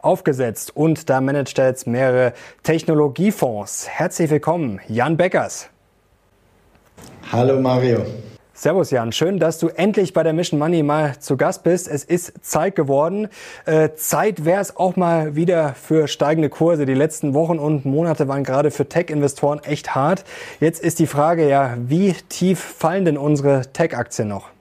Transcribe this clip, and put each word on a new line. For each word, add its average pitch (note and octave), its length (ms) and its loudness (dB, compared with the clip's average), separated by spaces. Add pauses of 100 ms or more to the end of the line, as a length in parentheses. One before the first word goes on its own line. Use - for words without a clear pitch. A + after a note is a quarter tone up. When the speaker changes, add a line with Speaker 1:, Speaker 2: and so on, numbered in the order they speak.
Speaker 1:
aufgesetzt. C3+ 720 -2
Und D3+ 360 0
da C3 100 2
managt C#3 400 -2
er C3 80 4
jetzt B2+ 200 -2
mehrere B2+ 440 2 (320)
Technologiefonds. D3+ 1300 0
Herzlich E3 400 -2
willkommen, D3 580 0
Jan C3 300 0
Beckers. F3 500 -2 (1700)
Speaker 2:
Hallo C3 260 4
Mario. B2+ 460 2 (480)
Speaker 1:
Servus D#3+ 380 0
Jan, A#2 200 0
schön, F3 280 0
dass D#3+ 180 0
du E3 120 0
endlich G3 440 0
bei E3 80 2
der D#3+ 120 2
Mission D#3+ 260 0
Money D#3+ 240 2
mal D3 340 0
zu - 180 -2
Gast - 280 -2
bist. F3+ 240 0
Es D3 160 -6
ist - 280 -2 (120)
Zeit D#3 320 -2
geworden. D#3+ 520 0 (380)
Äh, D#3 300 4
Zeit D#3+ 500 -2
wär's F#3+ 320 0
auch F3+ 180 0
mal E3 400 0
wieder D#3+ 380 2
für D#3 340 0
steigende D3+ 420 2
Kurse. D#3+ 360 2
Die C3 80 0
letzten D3 400 0
Wochen D#3+ 240 0
und D3 280 -2
Monate D3 420 0
waren C#3 160 -2
gerade C#3 260 2
für - 180 -2
Tech-Investoren D3 760 -2
echt - 320 -6
hart. D3+ 300 0 (340)
Jetzt D#3+ 240 0
ist E3 160 -2
die D#3 80 4
Frage, D#3 420 2
ja, C3+ 260 2 (120)
wie F3 260 2 (160)
tief F3+ 300 0
fallen F3+ 460 -2
denn D3 120 2
unsere C#3 460 2 (100)
Tech-Aktien A#2+ 540 -4
noch? G2+ 220 -8 (120)